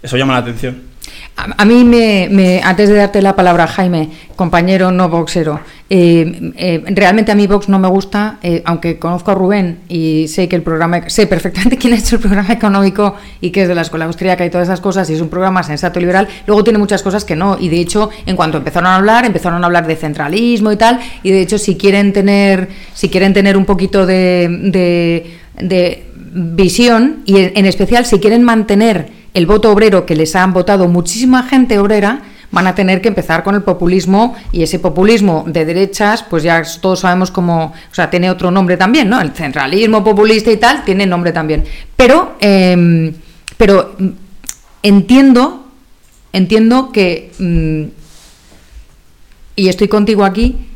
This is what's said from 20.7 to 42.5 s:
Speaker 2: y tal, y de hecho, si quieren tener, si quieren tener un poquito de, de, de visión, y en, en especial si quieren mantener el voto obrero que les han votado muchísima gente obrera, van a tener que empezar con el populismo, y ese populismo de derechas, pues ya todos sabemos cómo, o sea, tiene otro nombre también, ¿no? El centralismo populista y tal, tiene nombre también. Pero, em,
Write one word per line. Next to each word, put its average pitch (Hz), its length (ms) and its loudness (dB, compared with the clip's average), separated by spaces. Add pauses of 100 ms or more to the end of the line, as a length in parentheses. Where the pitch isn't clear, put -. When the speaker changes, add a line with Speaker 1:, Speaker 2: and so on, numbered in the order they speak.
Speaker 2:
y 208 40 0
tal, 233 240 2 (220)
y 190 80 -2
de 190 100 4
hecho, 185 160 -2
si 202 200 -2
quieren 196 360 2
tener, 196 560 2 (240)
si - 160 -6
quieren - 240 2
tener 196 240 2
un 190 80 2
poquito 190 400 0
de, 180 420 2 (180)
de, 175 720 -2 (280)
de 180 400 -2 (280)
visión, 196 880 2
y 196 140 4
en, 185 160 2
en 202 120 2
especial 196 380 2
si 220 140 0
quieren 220 260 2
mantener 214 720 0 (140)
el 170 140 0
voto 208 240 4
obrero 196 360 4
que 160 100 -2
les 156 180 -2
han 185 180 2
votado 185 360 2
muchísima 240 560 0
gente 254 340 2
obrera, 202 440 0 (280)
van 190 160 0
a 185 80 0
tener 190 260 0
que 202 60 -4
empezar 175 380 -2
con 196 100 0
el 202 80 0
populismo, 190 720 0 (160)
y 170 140 -2
ese 165 160 -4
populismo 185 680 0
de 160 180 -4
derechas, 196 600 -2
pues 165 180 -4
ya 165 180 0 (200)
todos 185 200 -2
sabemos 185 300 0
cómo, 170 360 -2
o - 280 -18
sea, 175 160 -2
tiene 180 180 0
otro 180 220 -2
nombre 180 260 2
también, 233 320 2
¿no? 240 120 0
El 160 100 -4
centralismo 170 720 -2
populista 220 480 2
y 214 60 4
tal, 254 280 0
tiene 196 220 0
nombre 175 240 -2
también. 156 320 -2 (320)
Pero, 294 460 2
em, 175 720 2 (440)